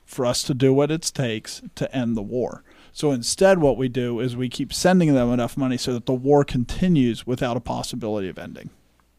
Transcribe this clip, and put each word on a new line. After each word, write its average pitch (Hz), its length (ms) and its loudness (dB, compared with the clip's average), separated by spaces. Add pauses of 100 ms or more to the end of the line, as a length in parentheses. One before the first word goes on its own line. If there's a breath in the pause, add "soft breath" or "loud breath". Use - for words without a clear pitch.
for - 180 -4
us 123 200 0
to 151 100 -2
do 131 180 4
what 143 180 4
it 160 120 -4
takes - 580 -6 (140)
to - 200 -6
end 117 220 -2
the 104 60 -4
war. 113 400 -6 (300 soft breath)
So 151 180 -2
instead 185 480 2
what 139 180 4
we 131 120 -2
do 120 320 -2
is 120 160 -4
we 127 120 -4
keep 127 240 -6
sending 180 420 4
them 120 180 2
enough 123 240 -2
money 127 200 -2
so 127 180 -4
that 117 120 -6
the 131 80 0
war 139 300 4
continues 131 800 0
without 120 300 -2
a 123 40 -4
possibility 107 680 -6
of - 100 -12
ending. - 320 -14 (480)